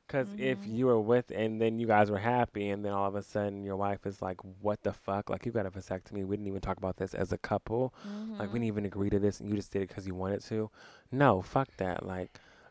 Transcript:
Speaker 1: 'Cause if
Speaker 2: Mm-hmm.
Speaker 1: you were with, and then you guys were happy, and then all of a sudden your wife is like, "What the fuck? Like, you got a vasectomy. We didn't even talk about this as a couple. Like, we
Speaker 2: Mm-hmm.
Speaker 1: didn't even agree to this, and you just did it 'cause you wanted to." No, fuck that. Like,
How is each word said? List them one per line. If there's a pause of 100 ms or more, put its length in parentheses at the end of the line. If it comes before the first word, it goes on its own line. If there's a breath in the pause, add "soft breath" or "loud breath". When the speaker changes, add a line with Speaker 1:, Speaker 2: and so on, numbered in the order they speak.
Speaker 1:
'Cause (100)
if
Speaker 2:
Mm-hmm.
Speaker 1:
you
were
with,
and
then
you
guys
were
happy,
and
then
all
of
a
sudden
your
wife
is
like, (200)
"What
the
fuck?
Like,
you
got
a
vasectomy.
We
didn't
even
talk
about
this
as
a
couple. (120)
Like,
we
Speaker 2:
Mm-hmm. (140)
Speaker 1:
didn't
even
agree
to
this,
and
you
just
did
it
'cause
you
wanted
to." (400 loud breath)
No,
fuck
that.
Like, (320 soft breath)